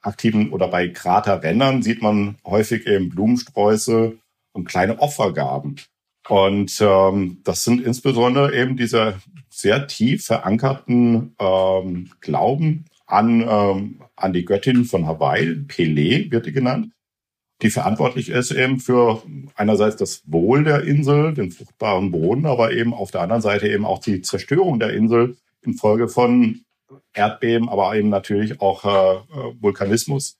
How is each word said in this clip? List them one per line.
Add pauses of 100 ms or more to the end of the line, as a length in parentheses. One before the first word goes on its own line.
aktiven
oder
bei
Kraterrändern
sieht
man
häufig
eben
Blumensträuße (360)
und
kleine
Opfergaben. (520)
Und,
ähm,
das
sind
insbesondere
eben
diese (340)
sehr
tief
verankerten,
ähm, (100)
Glauben (200)
an,
ähm, (160)
an
die
Göttin
von
Hawaii, (140)
Pele
wird
die
genannt, (720)
die
verantwortlich
ist
eben
für (320)
einerseits
das
Wohl
der
Insel,
den
fruchtbaren
Boden,
aber
eben
auf
der
anderen
Seite
eben
auch
die
Zerstörung
der
Insel (260)
infolge
von (520)
Erdbeben,
aber
eben
natürlich
auch,
äh,
äh,
Vulkanismus.